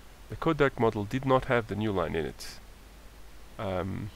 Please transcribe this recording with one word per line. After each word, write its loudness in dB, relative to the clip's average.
the -10
codec 2
model 4
did -2
not 6
have 2
the -4
new 0
line 2
in 0
it. -10
Um, -2